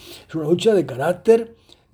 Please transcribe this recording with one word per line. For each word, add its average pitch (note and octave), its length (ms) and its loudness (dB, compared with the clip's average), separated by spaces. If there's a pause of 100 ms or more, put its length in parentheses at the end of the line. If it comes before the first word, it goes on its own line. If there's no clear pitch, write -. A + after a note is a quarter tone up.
(280)
es - 80 -14
una D3+ 140 -6
lucha F3+ 240 2
de E3+ 120 0
carácter F3 680 -2 (380)